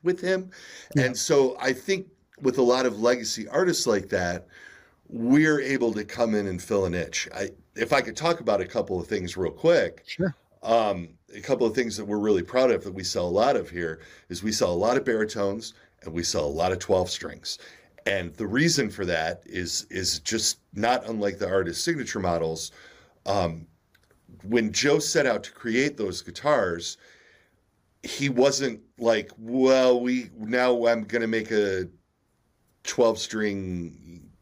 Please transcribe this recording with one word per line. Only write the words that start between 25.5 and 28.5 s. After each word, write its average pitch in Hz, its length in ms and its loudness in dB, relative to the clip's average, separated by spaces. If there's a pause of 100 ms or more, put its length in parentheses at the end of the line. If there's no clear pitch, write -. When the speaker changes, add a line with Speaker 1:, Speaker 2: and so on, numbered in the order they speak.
Speaker 1:
create 131 460 -2
those 92 240 -4
guitars, 92 760 -2 (1080)
he 143 260 -2
wasn't 131 500 2 (200)